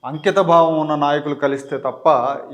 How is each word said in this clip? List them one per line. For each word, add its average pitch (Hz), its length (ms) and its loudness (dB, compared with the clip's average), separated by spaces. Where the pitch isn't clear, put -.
అంకిత 156 320 -2
భావం 165 420 4
ఉన్న 151 160 -2
నాయకులు 147 400 0
కలిస్తే 139 420 -4
తప్ప 131 600 0